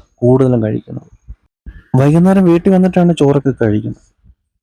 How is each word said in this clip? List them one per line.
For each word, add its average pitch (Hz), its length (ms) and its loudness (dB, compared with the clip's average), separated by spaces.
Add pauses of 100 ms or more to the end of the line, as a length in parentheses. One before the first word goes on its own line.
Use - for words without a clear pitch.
(220)
കൂടുതലും 127 420 2
കഴിക്കുന്നത്. - 460 -8 (880)
വൈകുന്നേരം 170 480 2
വീട്ടിൽ 170 280 0
വന്നിട്ടാണ് 180 480 2
ചോറൊക്കെ 139 420 0
കഴിക്കുന്നത്. 107 420 -4 (600)